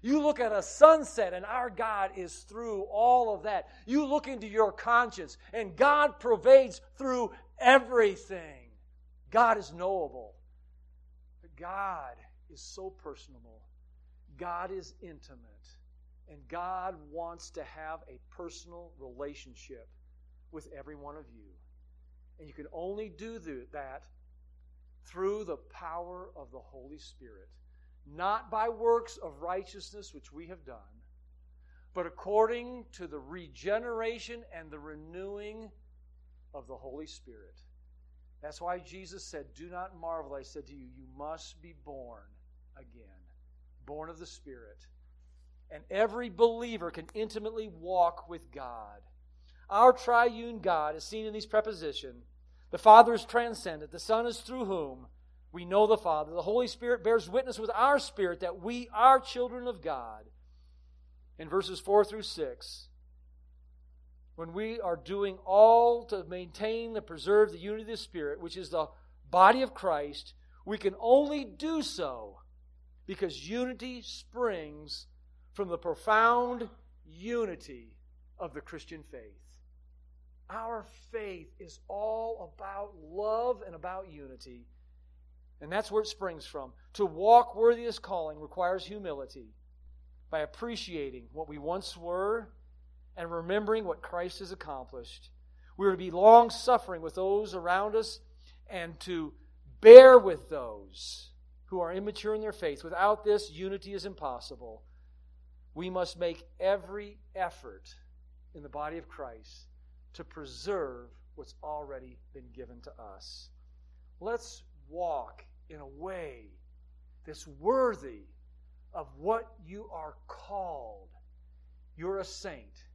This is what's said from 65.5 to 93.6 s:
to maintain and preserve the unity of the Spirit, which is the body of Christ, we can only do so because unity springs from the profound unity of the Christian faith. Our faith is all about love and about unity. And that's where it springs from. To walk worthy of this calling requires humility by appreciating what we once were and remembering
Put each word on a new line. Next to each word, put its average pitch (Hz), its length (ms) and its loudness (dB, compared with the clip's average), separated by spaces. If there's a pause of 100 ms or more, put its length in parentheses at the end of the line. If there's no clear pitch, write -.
to 190 200 -8
maintain 214 720 -10
and 214 100 -8
preserve 196 460 2
the 170 60 -14
unity 208 260 -10
of 208 40 -16
the 220 100 -10
Spirit, 156 440 -10
which 170 160 -12
is 156 120 -12
the 156 180 -4 (440)
body 202 300 8
of 254 120 -4
Christ, 147 600 -6 (320)
we 208 120 -6
can 196 220 -4
only 277 460 4
do 302 360 -6
so 120 580 -10 (680)
because 170 440 -8
unity 247 520 -8
springs 156 1080 -10 (460)
from 196 160 -6
the 170 80 -6
profound 226 920 0 (360)
unity 165 880 -10 (420)
of 156 160 -12
the 147 80 -14
Christian 156 480 -18
faith. 107 300 -20 (1120)
Our 226 360 -10 (260)
faith 196 480 -12
is 170 280 -20
all 220 680 -6
about 196 460 -12
love 214 640 -4
and 175 100 -16
about 185 360 -12
unity. 131 560 -20 (920)
And 151 100 -14
that's 208 200 -6
where 214 100 0
it 214 60 -6
springs 170 380 -10
from. 131 260 -12 (220)
To 202 120 -2
walk 220 500 4
worthy 233 260 2
of 240 60 -8
this 226 120 -10
calling 156 400 -8
requires 180 460 -6
humility 147 680 -14 (760)
by 160 100 -4
appreciating 151 920 -10
what 156 160 -12
we 147 80 -14
once 175 400 -8
were 190 520 -6 (680)
and 170 140 -10
remembering 202 520 -4